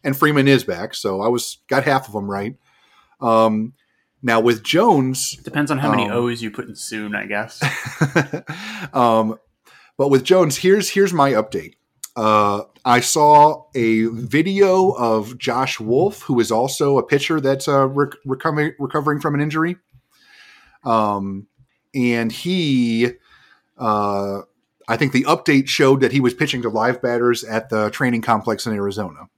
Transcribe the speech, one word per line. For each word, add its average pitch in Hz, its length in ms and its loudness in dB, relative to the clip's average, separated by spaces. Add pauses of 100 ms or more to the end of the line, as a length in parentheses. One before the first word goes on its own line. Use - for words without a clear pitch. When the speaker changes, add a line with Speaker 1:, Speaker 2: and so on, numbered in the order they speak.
Speaker 1:
And 135 140 -2
Freeman 147 320 4
is 131 160 6
back, 92 300 -6
so 95 280 -4
I 110 60 0
was, 120 300 -4 (100)
got 135 160 0
half 135 220 0
of 107 80 -18
them 101 160 -8
right. 101 260 -8 (640)
Um, 113 520 2 (500)
now 113 180 2
with 113 220 2
Jones, 147 760 0
Speaker 2:
Depends 147 340 -4
on 143 80 0
how 139 120 -2
many 104 180 0
Speaker 1:
um, 104 80 -6
Speaker 2:
O's 120 260 -2
you 110 80 -6
put 127 160 -12
in 104 80 -18
soon, 107 400 -10
I 101 120 -8
guess. 104 360 -8 (380)
Speaker 1:
<laughs> 175 920 -4
Um, 113 460 2 (580)
but 139 120 0
with 135 160 4
Jones, 175 340 4
here's, 190 320 2
here's 196 220 2
my 139 200 2
update. 101 420 -4 (420)
Uh, 107 460 2 (220)
I 123 160 4
saw 151 640 4 (100)
a 113 320 2
video 185 840 2
of 113 480 -2
Josh 127 420 -4
Wolf, 127 420 0
who 127 180 -2
is 113 120 0
also 135 460 0
a 117 40 0
pitcher 147 380 0
that's, 135 280 -2
uh, 139 200 2
rec-, 139 360 -2
recovering, 147 540 -4
recovering 147 420 -2
from 147 140 -2
an 143 60 -2
injury. 160 360 -4 (1080)
Um, 104 640 -2 (480)
and 120 360 0
he, 123 840 0 (680)
uh, 101 640 -2 (460)
I 113 100 -2
think 135 160 0
the 123 120 2
update 139 440 2
showed 135 320 4
that 120 120 2
he 135 80 2
was 123 140 2
pitching 139 280 -4
to 117 60 -2
live 113 320 -2
batters 120 440 0
at 110 260 -6
the 107 200 0
training 120 320 -2
complex 110 440 -2
in 110 80 -2
Arizona. 98 640 -6